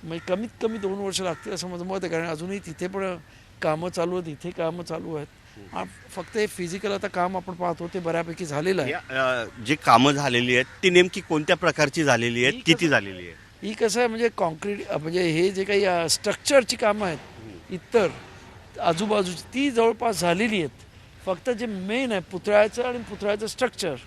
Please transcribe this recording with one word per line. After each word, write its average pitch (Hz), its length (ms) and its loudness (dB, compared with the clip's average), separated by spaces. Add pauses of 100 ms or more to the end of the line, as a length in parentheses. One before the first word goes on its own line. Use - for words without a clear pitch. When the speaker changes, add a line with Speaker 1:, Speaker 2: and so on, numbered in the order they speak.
Speaker 1:
म्हणजे 170 320 -4
कमीत 214 140 -6 (120)
कमी 226 160 -2
दोन 190 160 -4
वर्ष 196 280 -4
लागतील 185 320 -6
असं 175 140 -6
माझं 175 180 -8
मत 190 160 -4
आहे, 180 100 -4
कारण 165 160 -2
अजूनही 175 320 -6
तिथे 175 280 -8
पण 190 300 -4 (440)
कामं 160 280 -2
चालू 180 280 -2
आहेत, 180 100 -6
इथे 160 220 -10
कामं 170 340 -4
चालू 160 320 -8
आहेत. 147 120 -8 (300)
Speaker 2:
हम्म. 107 200 -12
Speaker 1:
आ, 185 60 -6 (320)
फक्त 185 220 -8
हे 214 100 2
फिजिकल 185 440 -6
आता 196 160 -4
काम 185 280 -2
आपण 180 180 -8
पाहतो 170 400 -4
ते 190 60 -4
बऱ्यापैकी 170 460 -4
झालेलं 160 360 0
आहे. 131 100 -2
Speaker 2:
या, 131 500 0
अ, 110 200 -10
जे 117 140 2
कामं 131 360 8
झालेली 127 440 2
आहेत 127 100 4 (180)
ती 190 60 6
नेमकी 180 320 6
कोणत्या 160 340 0
प्रकारची 156 480 2
झालेली 120 400 4
आहेत, 135 100 4
Speaker 1:
ही 247 80 -8
Speaker 2:
किती 170 240 4
Speaker 1:
कसं, 151 60 4
Speaker 2:
झालेली 98 320 2
आहेत? - 420 -16
Speaker 1:
ही 214 80 -6
कसं 214 260 0
आहे, 247 80 4
म्हणजे 226 300 0
काँक्रीट, 190 500 -4
अ, - 100 -4
म्हणजे 165 240 -2
हे 170 300 2
जे 190 120 -4
काही, 202 220 2
अ, 175 240 2
स्ट्रक्चरची - 680 2
कामं 208 320 0
आहेत 156 100 -4 (240)
Speaker 2:
हम्म. 107 320 -14
Speaker 1:
इतर 185 340 2 (760)
आजूबाजूची, 185 640 0 (100)
ती 277 180 2
जवळपास 226 480 2
झालेली 185 380 2
आहेत. 156 120 -2 (560)
फक्त 190 240 -4
जे 240 160 -2
मेन 220 460 -4
आहे 190 100 -2
पुतळ्याचं 208 640 2
आणि 247 140 -2
पुतळ्याचं 208 500 -4
स्ट्रक्चर 196 480 -4 (120)